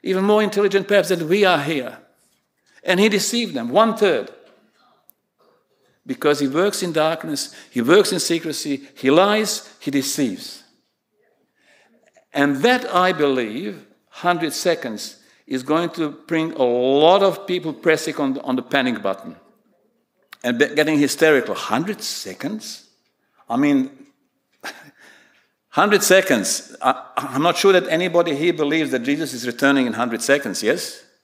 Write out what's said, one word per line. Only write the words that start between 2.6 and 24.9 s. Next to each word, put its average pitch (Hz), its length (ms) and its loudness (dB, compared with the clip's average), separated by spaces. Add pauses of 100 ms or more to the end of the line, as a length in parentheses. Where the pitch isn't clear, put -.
And 180 180 0
he 220 80 4
deceived 202 440 -2
them, 120 140 -4
one 208 300 2
third. 156 340 0 (1800)
Because 139 320 0
he 143 80 0
works 185 360 0
in 175 80 -4
darkness, 156 600 -4 (200)
he 123 100 -2
works 180 300 4
in 180 80 -2
secrecy, 156 720 -4
he 131 160 -2
lies, 202 580 2 (120)
he - 100 -8
deceives. 135 760 -4 (1700)
And 143 260 0
that, 254 360 0
I 185 180 2
believe, 143 760 -4 (220)
hundred 170 440 -2
seconds 131 680 -6 (280)
is 131 160 -6
going 160 280 0
to 156 200 -4 (160)
bring 160 240 -2
a 135 120 -2
lot 139 600 4
of 185 240 0
people 160 260 -4
pressing 156 440 -2
on, 135 240 -2
on 131 140 -4
the 127 60 -4
panic 127 400 -2
button 95 340 -6 (1080)
and 120 160 -2
be-, - 160 2
getting 151 240 2
hysterical. 139 560 2
Hundred 170 480 -4
seconds? - 840 -10 (640)
I 117 80 -2
mean, 139 320 2 (760)
<laughs> - 1040 -20